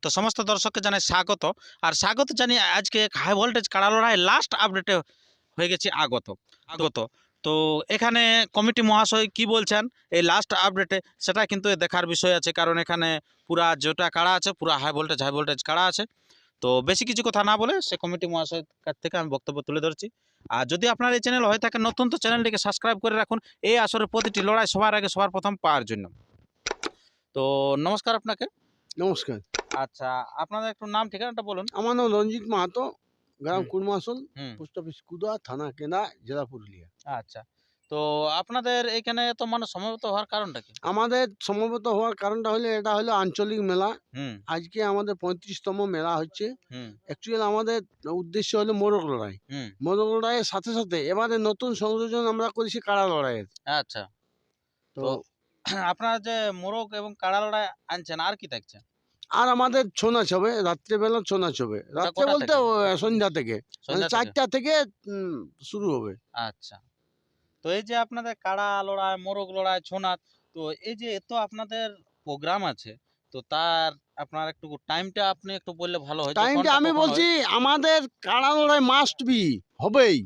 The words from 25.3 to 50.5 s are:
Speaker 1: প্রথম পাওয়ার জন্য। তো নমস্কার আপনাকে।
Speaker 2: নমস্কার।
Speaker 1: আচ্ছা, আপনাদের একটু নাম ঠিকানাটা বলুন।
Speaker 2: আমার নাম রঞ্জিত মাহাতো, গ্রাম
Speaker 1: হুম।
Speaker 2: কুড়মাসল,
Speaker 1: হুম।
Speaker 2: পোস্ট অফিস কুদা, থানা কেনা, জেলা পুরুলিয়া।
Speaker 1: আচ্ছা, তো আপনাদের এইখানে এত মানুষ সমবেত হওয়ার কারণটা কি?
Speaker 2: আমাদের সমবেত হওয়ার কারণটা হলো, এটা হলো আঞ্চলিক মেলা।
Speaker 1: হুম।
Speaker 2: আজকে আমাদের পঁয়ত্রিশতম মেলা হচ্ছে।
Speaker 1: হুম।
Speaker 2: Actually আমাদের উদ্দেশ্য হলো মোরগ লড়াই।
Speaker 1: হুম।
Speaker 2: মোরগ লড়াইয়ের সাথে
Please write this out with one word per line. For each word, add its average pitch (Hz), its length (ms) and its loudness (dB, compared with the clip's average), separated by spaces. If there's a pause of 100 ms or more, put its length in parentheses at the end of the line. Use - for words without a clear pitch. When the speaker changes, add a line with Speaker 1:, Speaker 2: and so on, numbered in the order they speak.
Speaker 1:
প্রথম 190 260 -2
পাওয়ার 147 280 2
জন্য। 104 200 -6 (1300)
তো 135 80 -2 (360)
নমস্কার 208 380 0
আপনাকে। 220 280 -6 (540)
Speaker 2:
নমস্কার। 160 400 -2 (360)
Speaker 1:
আচ্ছা, 135 340 -6 (280)
আপনাদের 208 340 -6
একটু 214 160 -14
নাম 214 220 -2
ঠিকানাটা 226 340 -8
বলুন। 202 300 -6
Speaker 2:
আমার 233 240 0
নাম 247 160 2
রঞ্জিত 214 300 2
মাহাতো, 208 400 -2 (600)
গ্রাম 160 140 -2
Speaker 1:
হুম। 185 80 -2
Speaker 2:
কুড়মাসল, 202 540 -4 (180)
Speaker 1:
হুম। 131 200 -12
Speaker 2:
পোস্ট 156 220 -14
অফিস 160 280 -14
কুদা, 208 380 -6
থানা 139 280 -8
কেনা, 151 280 -4 (260)
জেলা 139 180 -6
পুরুলিয়া। 101 440 -20 (300)
Speaker 1:
আচ্ছা, 113 220 -16 (500)
তো 151 360 0
আপনাদের 240 600 -2
এইখানে 233 400 -2
এত 233 140 -4
মানুষ 233 300 -4
সমবেত 220 320 -8
হওয়ার 208 220 -2
কারণটা 185 340 -6
কি? - 120 -20 (100)
Speaker 2:
আমাদের 233 460 2 (120)
সমবেত 220 460 -2
হওয়ার 220 280 0
কারণটা 214 360 -2
হলো, 226 180 0
এটা 214 260 0
হলো 226 180 0
আঞ্চলিক 208 480 0
মেলা। 190 300 2 (260)
Speaker 1:
হুম। 131 180 -8 (120)
Speaker 2:
আজকে 170 380 -4
আমাদের 202 300 0
পঁয়ত্রিশতম 180 720 -6
মেলা 170 320 -2
হচ্ছে। 160 300 -6 (260)
Speaker 1:
হুম। 123 180 -14 (200)
Speaker 2:
Actually 220 320 -4
আমাদের 220 360 0 (320)
উদ্দেশ্য 180 460 -4
হলো 214 160 2
মোরগ 208 340 2
লড়াই। 107 300 -4 (140)
Speaker 1:
হুম। 135 180 -8 (140)
Speaker 2:
মোরগ 202 320 2
লড়াইয়ের 226 300 0
সাথে 196 300 -6